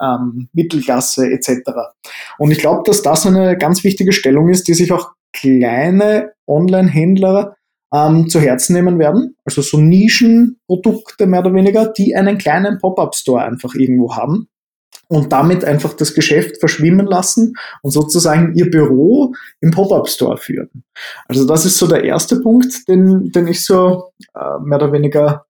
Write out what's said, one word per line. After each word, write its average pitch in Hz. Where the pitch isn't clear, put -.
ähm, 123
Mittelklasse 135
et 127
cetera. 123
Und 151
ich 156
glaub, 214
dass 202
das 160
eine 185
ganz 180
wichtige 196
Stellung 151
ist, 180
die 170
sich 175
auch 175
kleine 143
Online-Händler, 185
ähm, 160
zu 165
Herzen 147
nehmen 180
werden. 160
Also -
so 151
Nischenprodukte 214
mehr 180
oder 185
weniger, 202
die 202
einen 196
kleinen 190
Pop-up-Store 151
einfach 123
irgendwo 127
haben 139
und 151
damit 170
einfach 147
das -
Geschäft 156
verschwimmen 175
lassen 196
und 143
sozusagen 160
ihr 175
Büro 160
im 160
Pop-up-Store 185
führen. -
Also 131
das 156
ist 185
so 175
der 160
erste -
Punkt, 247
den, 185
den 175
ich 170
so, 185
äh, 139
mehr 143
oder 147
weniger 147